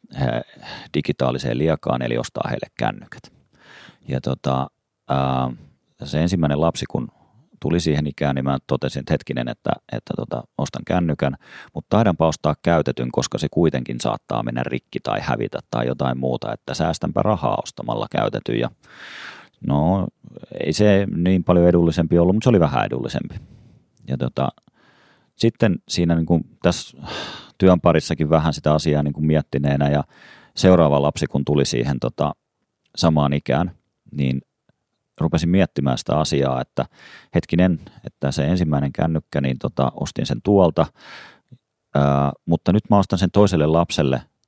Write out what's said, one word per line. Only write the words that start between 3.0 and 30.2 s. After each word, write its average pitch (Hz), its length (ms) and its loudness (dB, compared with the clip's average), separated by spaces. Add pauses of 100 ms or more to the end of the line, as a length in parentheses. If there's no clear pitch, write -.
Ja 65 140 -4
tota, 67 460 -4 (440)
äh, 65 460 -2 (460)
se 73 180 -2
ensimmäinen 80 400 0
lapsi, 82 280 -2
kun - 180 -6 (520)
tuli 82 200 0
siihen 76 280 0
ikään, 71 280 -4
niin 67 100 -4
mä 67 120 0 (100)
totesin, 67 320 -4
että - 140 -4
hetkinen, 64 340 -4
että, - 240 -6 (200)
että - 260 -8
tota, - 260 -6 (140)
ostan - 300 -6
kännykän, 82 480 0 (380)
mutta - 240 -2
taidanpa 90 300 2
ostaa 76 340 0
käytetyn, 65 500 0
koska - 260 -2
se 73 140 -4
kuitenkin 65 480 0
saattaa 55 440 -4
mennä 60 200 -4
rikki - 360 -8
tai 52 220 -4
hävitä 57 380 -4 (120)
tai 58 160 -2
jotain 64 320 -2
muuta, 60 340 -4
että - 200 -10
säästänpä 82 480 -2
rahaa 104 420 0
ostamalla 57 480 -8
käytetyn. 53 480 -2
Ja 60 120 -4 (960)
no, 82 400 2 (580)
ei - 80 0
se 101 420 4
niin 90 280 2
paljon 90 240 6
edullisempi 85 520 4
ollut, 90 160 4
mutta 113 100 0
se 127 40 4
oli 107 100 6
vähän 67 260 2
edullisempi. - 500 -6 (720)
Ja 65 100 -4
tota, 65 320 -2 (840)
sitten 113 400 2 (120)
siinä 85 280 2
niin 82 100 0
kuin 85 200 2 (180)
tässä - 340 -2 (600)
työn 90 240 6
parissakin 80 480 2
vähän 78 240 4
sitä 76 200 0
asiaa 76 300 2
niin 73 100 -2
kuin 78 120 -4
miettineenä, 71 640 0
ja 71 140 0 (520)